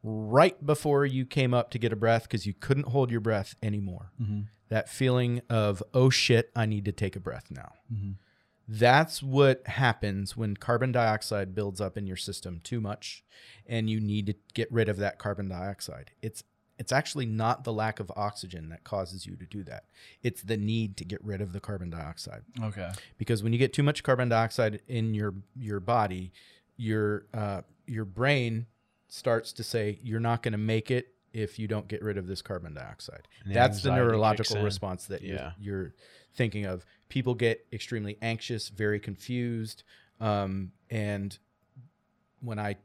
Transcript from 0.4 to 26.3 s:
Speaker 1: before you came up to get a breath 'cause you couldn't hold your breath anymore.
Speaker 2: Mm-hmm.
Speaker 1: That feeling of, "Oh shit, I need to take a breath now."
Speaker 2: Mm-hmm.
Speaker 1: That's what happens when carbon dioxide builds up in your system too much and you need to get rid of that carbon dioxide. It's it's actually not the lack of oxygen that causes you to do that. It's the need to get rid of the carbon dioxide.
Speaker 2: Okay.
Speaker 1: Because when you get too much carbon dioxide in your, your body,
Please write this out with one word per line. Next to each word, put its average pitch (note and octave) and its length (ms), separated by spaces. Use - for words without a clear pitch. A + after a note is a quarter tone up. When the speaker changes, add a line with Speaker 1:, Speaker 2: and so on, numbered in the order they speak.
Speaker 1:
before D3 400
you C3 200
came B2+ 280
up A#2+ 180
to B2 80
get A2 120
a A2 40
breath A2+ 340
'cause G2 160
you G#2 80
couldn't C#3 340
hold B2 240
your A#2 100
breath G#2 400
anymore. G2 500
Speaker 2:
Mm-hmm. G#2 200
Speaker 1:
That A2 180
feeling B2 600
of, G#2 340
"Oh C3 160
shit, - 460
I A#2 100
need G#2 200
to G#2 80
take G2 240
a - 20
breath D2 320
now." - 220
Speaker 2:
Mm-hmm. G2 180
Speaker 1:
That's A#2+ 540
what C3+ 460
happens G#2+ 720
when G#2 180
carbon A#2+ 380
dioxide G#2+ 600
builds G2+ 280
up G2 160
in G2+ 100
your F#2 80
system F2+ 480
too A#2+ 160
much - 440
and A2+ 220
you A2 100
need G#2 280
to G#2 60
get A2+ 180
rid A2+ 160
of G#2 100
that G2+ 220
carbon G2+ 300
dioxide. F2+ 640
It's - 220
it's - 100
actually C#3 360
not A2 360
the A#2 80
lack A2 300
of F#2+ 140
oxygen F#2 540
that E2 140
causes F#2 420
you F#2 120
to F2+ 80
do G2 180
that. - 220
It's - 200
the G#2+ 160
need G#2+ 400
to E2+ 80
get F#2+ 180
rid G2+ 160
of F#2 140
the G2+ 80
carbon F#2 280
dioxide. E2 520
Speaker 2:
Okay. G2 300
Speaker 1:
Because G#2+ 260
when A2+ 100
you A#2 60
get C3 120
too C#3+ 120
much D3+ 200
carbon B2+ 240
dioxide A2+ 600
in A2+ 260
your, G#2 200
your G#2+ 240
body, F#2 540